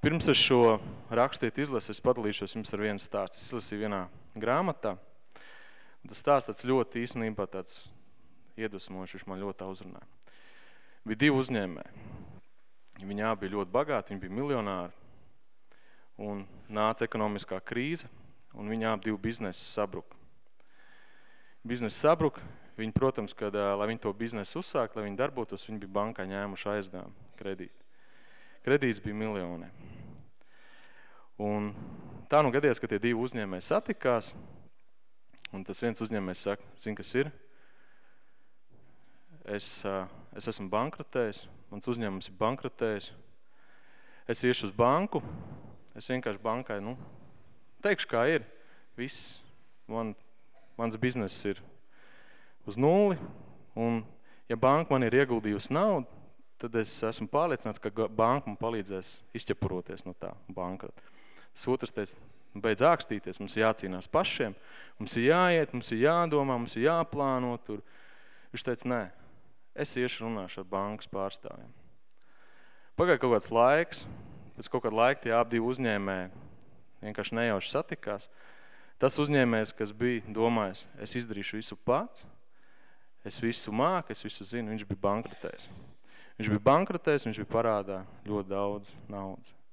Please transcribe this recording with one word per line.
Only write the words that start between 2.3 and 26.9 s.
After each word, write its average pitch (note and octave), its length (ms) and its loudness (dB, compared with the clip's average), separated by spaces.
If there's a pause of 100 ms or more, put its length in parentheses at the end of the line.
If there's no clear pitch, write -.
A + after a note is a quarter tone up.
jums A2 180 -6
ar G2+ 80 0
vienu G#2 200 0
stāstu. - 360 -2
Es - 120 -6
izlasīju G#2+ 340 -4
vienā G2+ 200 0 (300)
grāmatā. A#2 640 2 (1120)
Tas - 140 -10
stāsts C#3 280 6
tāds G#2+ 160 -6
ļoti B2 380 4
īstenībā A2 460 -2
tāds - 320 -8 (760)
iedvesmojošs, F#2+ 600 -6
viņš F#2+ 100 -12
man F#2+ 140 -6
ļoti G2 280 -6
uzrunāja. F#2 380 -14 (1000)
Bija A2 200 0
divi D3 120 8
uzņēmēji. A2 680 -2 (920)
Viņi G2+ 240 -4
abi G#2 220 2
bija F#2+ 100 -2
ļoti F#2+ 160 0
bagāti, B2+ 400 2
viņi F#2+ 120 -8
bija F#2+ 120 -6
miljonāri. G#2 600 -2 (1200)
Un G2+ 240 -4 (240)
nāca G#2+ 380 4
ekonomiskā G#2 580 0
krīze, C#3+ 440 -2 (440)
un G#2 160 -8
viņi A2+ 220 2
abi G#2+ 180 0
divi G#2 120 0 (100)
biznesi A2 340 -4
sabruka. F#2+ 540 -4 (1500)
Biznesi A#2 320 0
sabruka, D#3 480 6 (320)
viņi, A2 200 -2
protams, C3 400 2
kad, G#2 200 -2
ā, G2+ 200 4
lai G#2 160 2
viņi A2+ 120 -4
to G#2 120 2
biznesu A2+ 440 -4
uzsāktu, A#2 380 0
lai G#2+ 80 -2
viņi G2+ 140 -4
darbotos, B2+ 480 -2
viņi G#2+ 160 -6
bija F#2+ 120 -12
bankā G#2 320 0
ņēmuši G2 460 -4
aizdevumu, F#2+ 540 -8 (120)